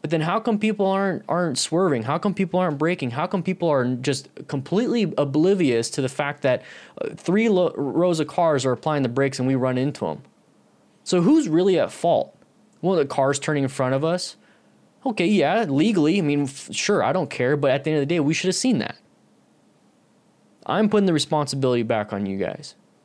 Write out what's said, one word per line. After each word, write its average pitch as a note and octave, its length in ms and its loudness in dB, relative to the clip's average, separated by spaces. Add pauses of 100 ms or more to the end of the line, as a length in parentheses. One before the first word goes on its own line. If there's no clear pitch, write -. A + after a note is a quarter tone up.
But D3 100 -8
then D#3+ 100 0
how F3 180 -2
come A3 220 0
people G#3+ 260 0
aren't, F#3+ 420 -2
aren't E3+ 300 -2
swerving? D#3 460 0
How D3 140 -2
come G3 140 -2
people F#3 280 -2
aren't D#3+ 180 0
braking? D#3 320 -2
How C#3+ 160 -4
come F#3 160 -4
people F3 260 -2
are C3+ 160 2 (120)
just C3+ 320 -4 (180)
completely F#3+ 720 0
oblivious D3 720 2
to - 100 -6
the C3 80 -2
fact C#3+ 340 -4
that, B2+ 200 2 (400)
uh, - 140 -4
three G#3+ 320 0
lo-, F3+ 260 2
rows D#3 460 0
of D3 80 -2
cars D#3 360 0
are C3 60 0
applying D3 320 -2
the B2+ 60 0
brakes C3+ 320 0
and B2+ 80 0
we C3+ 80 2
run B2+ 200 0
into C3 300 -2
'em? D2+ 160 -8 (800)
So F3+ 200 2
who's C#4 260 4
really F3 320 4
at F#2+ 100 0
fault? - 420 0 (480)
Well, F#3 140 0
the D3+ 120 2
car's C3+ 340 0
turning D3 240 -2
in C3 40 0
front C3 240 -2
of C3+ 120 0
us. F3 320 -4 (680)
Okay, G#3 220 0
yeah, G3 420 2
legally, E3 500 2
I F#3+ 40 2
mean, D3 200 0
f-, - 280 -8
sure, G3 320 0
I A#2 100 2
don't E3 160 -2
care. C3 280 0
But C#3 160 2
at C3+ 100 0
the D#3 80 -2
end D#3 100 0
of C#3 80 0
the F3 60 0
day, E3+ 60 2
we D3 140 2
should - 120 -4
have F#3 80 0
seen B3 240 0
that. - 200 -6 (1700)
I'm G3+ 240 2
putting G#3 180 2
the F3+ 60 4
responsibility C3+ 720 0
back A2 300 -2
on G2+ 120 -2
you G2 140 -4
guys. - 380 -8 (280)